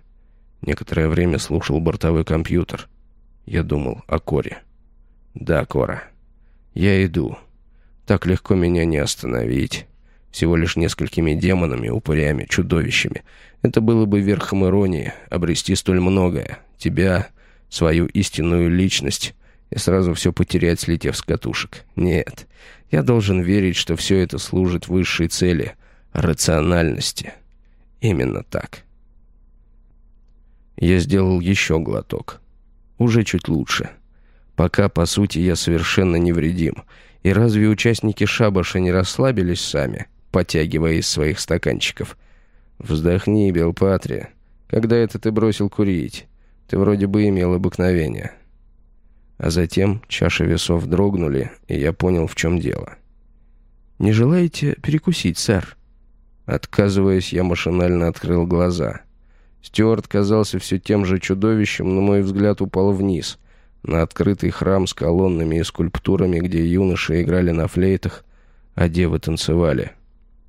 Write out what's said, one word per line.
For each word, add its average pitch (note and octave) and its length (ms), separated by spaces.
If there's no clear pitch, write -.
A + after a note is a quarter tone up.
Некоторое - 460
время E2 280
слушал D2 420
бортовой E2 460
компьютер. - 640
Я - 160
думал C#2+ 460
о E2 100
Коре. - 460
«Да, - 300
Кора, - 360
я F#2+ 320
иду. D#2 320
Так G2 180
легко F#2 300
меня F2 300
не D#2 120
остановить. B1 880
Всего E2 180
лишь E2+ 200
несколькими E2 580
демонами, D#2 560
упырями, D2+ 580
чудовищами. - 760
Это A#2 180
было A2 240
бы G2+ 160
верхом G2 440
иронии — F#2 480
обрести E2+ 440
столь F#2 240
многое. F2+ 600
Тебя, F#2+ 520
свою E2 360
истинную E2+ 640
личность, F2+ 640
и - 80
сразу F2+ 340
все F2 180
потерять, E2+ 480
слетев - 380
с - 40
катушек. - 640
Нет, F2 520
я D3+ 100
должен G#2 400
верить, F#2 340
что - 200
все G2 220
это E2+ 200
служит F2 500
высшей F2 400
цели — F2 460
рациональности. D#2+ 1200
Именно B1+ 440
так». - 400
Я F2 200
сделал F#2 400
еще E2+ 400
глоток. - 600
Уже A#2 240
чуть - 240
лучше. - 420
Пока, F2+ 320
по E2+ 200
сути, G2+ 320
я F2 160
совершенно E2+ 600
невредим. E2+ 680
И F#2+ 100
разве G#2+ 340
участники A2 580
шабаша F#2+ 540
не F2+ 120
расслабились F#2 720
сами, C2 440
потягивая D#2+ 560
из E2 140
своих D2+ 320
стаканчиков? - 760
«Вздохни, F#2+ 760
Белпатри. E2+ 760
Когда A2+ 280
это A2+ 220
ты A2 140
бросил G#2+ 360
курить? F#2+ 600
Ты - 100
вроде G2+ 300
бы G#2 200
имел F2+ 260
обыкновение». F2 800
А E2 100
затем F#2 580
чаши - 380
весов E2+ 400
дрогнули, F2 640
и D#2 120
я D2 120
понял, F2 360
в - 80
чем E2+ 240
дело. - 360
«Не G#2 140
желаете D3 720
перекусить, D3+ 580
сэр?» - 360
Отказываясь, G2 880
я F2+ 100
машинально F2 640
открыл E2+ 380
глаза. F2 560
Стюарт A2 440
казался G2+ 520
все - 180
тем G#2 260
же F#2 160
чудовищем, G2+ 760
но F#2+ 60
мой G2+ 200
взгляд G2 400
упал F#2+ 300
вниз, F#2+ 480
на E2 220
открытый F2+ 480
храм F#2+ 340
с - 80
колоннами E2 640
и E2 60
скульптурами, F2+ 760
где F2 240
юноши F2 600
играли F2 260
на E2 180
флейтах, F#2+ 560
а F2 120
девы E2 320
танцевали. D#2+ 760